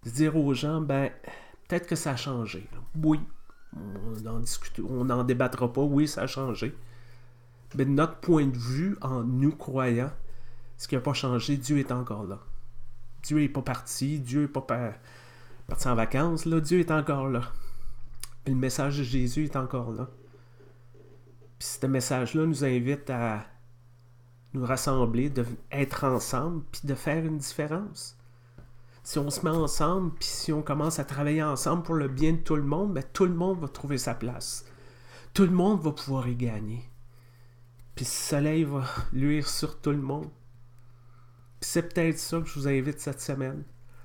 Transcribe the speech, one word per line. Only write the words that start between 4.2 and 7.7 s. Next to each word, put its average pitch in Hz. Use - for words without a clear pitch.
en 113
discute, -
on 127
n'en 123
débattra 123
pas, 135
oui, 147
ça -
a -
changé. 131